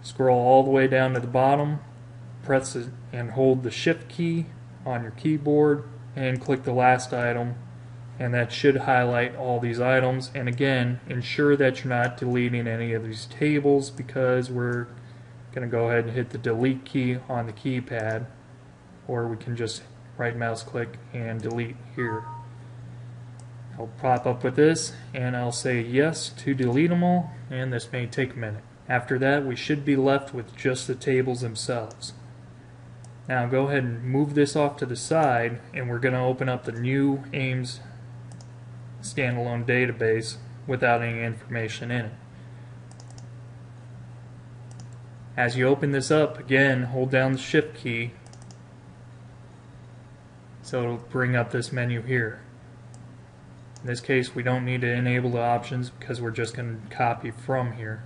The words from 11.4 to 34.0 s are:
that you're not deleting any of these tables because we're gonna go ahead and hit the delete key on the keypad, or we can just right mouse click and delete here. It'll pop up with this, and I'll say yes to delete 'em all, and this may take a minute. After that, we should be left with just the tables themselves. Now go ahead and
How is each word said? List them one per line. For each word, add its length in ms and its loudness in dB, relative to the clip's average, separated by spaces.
that 280 4
you're 60 -2
not 280 2
deleting 500 0
any 260 -2
of 100 -2
these 220 -8
tables 640 2
because 640 0
we're 360 -2
gonna 120 -4
go 240 2
ahead 140 4
and 100 -4
hit 160 -2
the 80 -10
delete 480 0
key 320 0
on 200 -2
the 60 -10
keypad, 720 -4
or 200 -2
we 100 -4
can 180 -6
just 260 -4
right 200 -2
mouse 240 -2
click 380 -6
and 280 -6
delete 360 -4
here. 280 -4
It'll 140 -10
pop 400 0
up 160 -2
with 120 0
this, 380 4
and 200 -2
I'll 160 -2
say 300 0
yes 480 2
to 240 -4
delete 380 2
'em 120 2
all, 280 2
and 240 -4
this 180 -6
may 140 -4
take 300 -2
a 20 -10
minute. 260 -8
After 300 0
that, 280 4
we 100 -2
should 280 -2
be 120 4
left 360 2
with 240 -10
just 300 -2
the 80 -4
tables 480 0
themselves. 720 -6
Now 200 2
go 220 2
ahead 140 2
and 200 -4